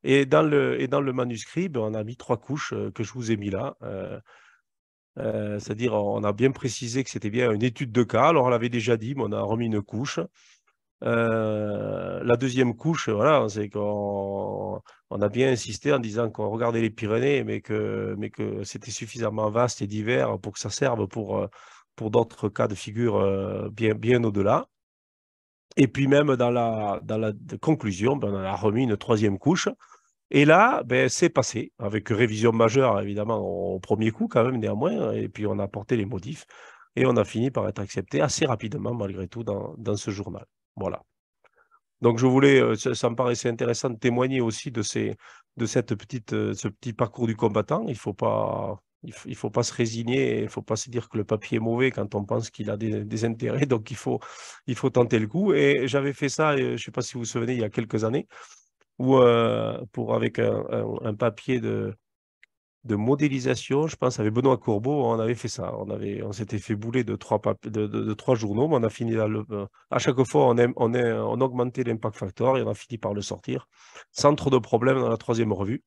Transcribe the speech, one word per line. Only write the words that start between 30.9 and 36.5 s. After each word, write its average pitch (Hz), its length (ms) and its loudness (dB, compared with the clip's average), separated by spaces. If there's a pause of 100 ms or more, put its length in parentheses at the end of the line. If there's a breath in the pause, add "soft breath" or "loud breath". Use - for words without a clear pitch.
c'est 165 220 2
passé, 123 480 -2
avec 104 320 -4
révision 110 420 4
majeure, 113 480 4
évidemment, 104 380 -2
au 92 420 -4
premier 110 300 0
coup 220 180 -4
quand 117 160 4
même, 127 140 2
néanmoins, 117 540 -2
et 107 180 -4
puis 104 160 -6
on 101 140 -2
a 101 40 -2
apporté 101 340 -4
les 104 80 0
modifs, 110 400 -10 (500 loud breath)